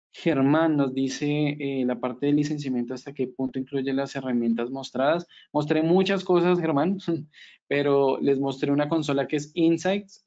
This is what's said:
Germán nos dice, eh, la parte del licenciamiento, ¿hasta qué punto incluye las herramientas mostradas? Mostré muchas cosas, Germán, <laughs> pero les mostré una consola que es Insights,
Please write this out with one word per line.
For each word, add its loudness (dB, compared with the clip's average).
Germán 2
nos 0
dice, -2
eh, -2
la -2
parte -4
del 2
licenciamiento, -2
¿hasta -12
qué -2
punto -6
incluye -4
las -4
herramientas -2
mostradas? -2
Mostré 0
muchas 2
cosas, 2
Germán, 0
<laughs> -6
pero 2
les 2
mostré -2
una 2
consola 0
que -2
es -6
Insights, 0